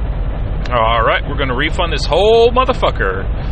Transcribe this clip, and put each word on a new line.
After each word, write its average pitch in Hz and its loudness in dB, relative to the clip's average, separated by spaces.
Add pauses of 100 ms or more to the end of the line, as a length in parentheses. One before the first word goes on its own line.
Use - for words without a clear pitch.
(720)
All 117 2
right, 156 0
we're 135 -4
gonna 131 -2
refund 156 -2
this 143 -4
whole 226 4
motherfucker. 233 0 (260)